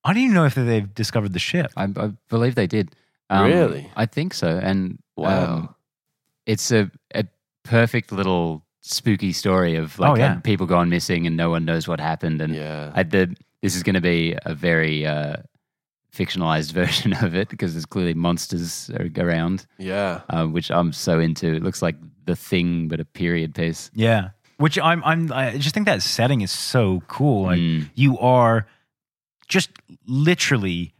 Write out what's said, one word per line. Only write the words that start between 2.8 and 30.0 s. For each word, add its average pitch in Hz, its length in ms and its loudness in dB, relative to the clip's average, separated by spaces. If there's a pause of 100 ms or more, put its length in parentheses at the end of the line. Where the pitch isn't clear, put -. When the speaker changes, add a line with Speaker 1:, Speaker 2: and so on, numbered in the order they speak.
Speaker 2:
Um, 98 160 4
Speaker 3:
Really? 127 500 2
Speaker 2:
I 113 100 2
think 165 280 -4
so. 87 280 0
And, 95 380 -2 (160)
Speaker 3:
Wow. 90 300 0 (100)
Speaker 2:
um, 82 200 -6 (720)
it's 107 260 -2
a, 107 200 2 (240)
a 107 100 0 (380)
perfect 117 480 2
little 87 520 0 (180)
spooky 98 520 -2
story 92 420 2
of, 80 240 -4
like, 139 120 4
Speaker 1:
Oh, 131 60 4
yeah. 95 160 4
Speaker 2:
uh, 87 60 -4
people 95 260 0
going 87 240 2
missing 85 380 0
and 82 100 -2
no 85 140 0
one 82 140 0
knows 82 220 -2
what 82 120 -4
happened. 80 420 -4
And 78 140 -4
Speaker 3:
Yeah. 76 400 -10
Speaker 2:
I, 95 80 2
the, 90 320 2 (260)
this 90 140 -2
is 87 80 -6
gonna 92 180 2
be 85 340 0 (100)
a 82 100 -6
very, 80 500 0
uh, 76 300 -4 (760)
fictionalized 80 600 -2
<laughs> - 0 -
version 90 420 0
of 85 220 -2
it 95 140 -2
because 85 240 -6
there's 80 120 -8
clearly 87 300 -2
monsters 85 840 -4
ar-, 90 120 -4 (140)
around, 85 440 -2 (100)
Speaker 3:
Yeah. 95 520 -4
Speaker 2:
uh, 82 180 0
which 82 240 -4
I'm 87 220 2
so 82 260 0
into. 82 340 0
It 80 80 -4
looks 92 220 -4
like 80 140 -2 (280)
The 87 100 -2
Thing, 85 520 -2
but 80 120 -4
a - 60 -6
period 85 480 -2
piece. - 400 -4
Speaker 1:
Yeah. 110 360 2 (280)
Which 151 220 2
I'm, 165 240 2
I'm, 160 280 0
I 127 260 -2
just 143 180 -2
think 214 100 0
that 123 160 2
setting 120 400 0
is 95 100 -2
so 95 560 0
cool. 127 360 0
Like, 90 160 2
Speaker 2:
Mm. 80 360 0
Speaker 1:
you 131 240 4
are 117 460 4 (840)
just - 220 0 (380)